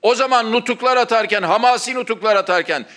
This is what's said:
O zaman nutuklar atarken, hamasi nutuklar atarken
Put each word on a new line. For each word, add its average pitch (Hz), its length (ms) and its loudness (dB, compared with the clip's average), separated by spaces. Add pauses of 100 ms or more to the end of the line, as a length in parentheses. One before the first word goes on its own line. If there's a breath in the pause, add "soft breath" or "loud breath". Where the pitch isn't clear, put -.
O 233 140 2
zaman 240 360 0
nutuklar 240 460 0
atarken, 220 460 0
hamasi 240 520 0
nutuklar 220 400 -2
atarken 170 500 -2 (120)